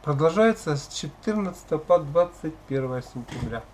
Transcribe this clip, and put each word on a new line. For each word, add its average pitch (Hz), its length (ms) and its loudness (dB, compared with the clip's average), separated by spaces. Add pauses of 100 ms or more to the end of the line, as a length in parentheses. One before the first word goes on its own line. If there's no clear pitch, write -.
продолжается 165 720 2
с - 120 -8
четырнадцатого 190 880 -4
по 175 200 4
двадцать 160 580 -2 (120)
первое 131 340 -2
сентября. 117 600 -10 (120)